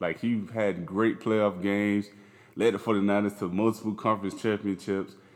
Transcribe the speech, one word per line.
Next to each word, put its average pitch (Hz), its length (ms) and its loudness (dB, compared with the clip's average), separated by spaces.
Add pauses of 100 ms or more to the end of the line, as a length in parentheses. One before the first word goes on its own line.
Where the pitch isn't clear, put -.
Like, 85 180 -2
he 113 240 -2 (100)
had 98 320 -2
great 104 360 0
playoff 104 400 2
games, 101 460 0 (500)
led 208 160 4
the - 60 -4
forty-niners 101 560 2
to 98 120 -4
multiple 107 460 0
conference 101 480 -2
championships, 101 760 -2 (200)